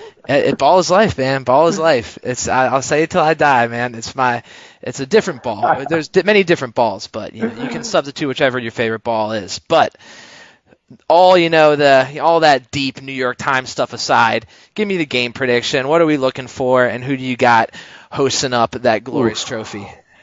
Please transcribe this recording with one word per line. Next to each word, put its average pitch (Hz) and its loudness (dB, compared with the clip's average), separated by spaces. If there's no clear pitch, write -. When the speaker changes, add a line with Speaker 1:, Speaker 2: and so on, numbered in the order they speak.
Speaker 1:
it, 139 2
it, - 0
ball 156 4
is 160 0
life, 196 2
man. 135 -2
Ball 135 4
is 156 -2
life. 147 0
It's, 127 -6
I, 127 2
I'll 131 0
say 151 0
it 160 -2
till 185 0
I 160 2
die, 139 2
man. 120 -6
It's - -12
my, 123 -2
it's - -10
a 135 -6
different 180 0
ball. 113 -2
Speaker 2:
<laughs> - -10
Speaker 1:
There's 160 -4
di-, 185 2
many 202 4
different 147 -2
balls, 107 -2
but, 104 -12
you 226 -6
know, 233 -10
you 254 -8
can 233 -8
substitute 147 -4
whichever 127 -2
your 113 -6
favorite 113 -4
ball 110 -4
is. 98 -8
But - 0
all, 185 6
you 170 2
know, 151 4
the, 139 4
all 165 2
that 135 2
deep 135 -6
New 135 -14
York 127 -4
Times 131 -2
stuff - -4
aside, 117 2
give 208 -2
me 190 -2
the 160 -2
game 123 -2
prediction. 127 -2
What 165 4
are 165 4
we 151 2
looking 131 -4
for, 127 2
and 120 -4
who 135 -4
do 127 -10
you 127 -4
got 120 2
hosting 131 -2
up 117 0
that 113 -2
glorious 117 -2
Speaker 2:
Oof. - -10
Speaker 1:
trophy? 107 -10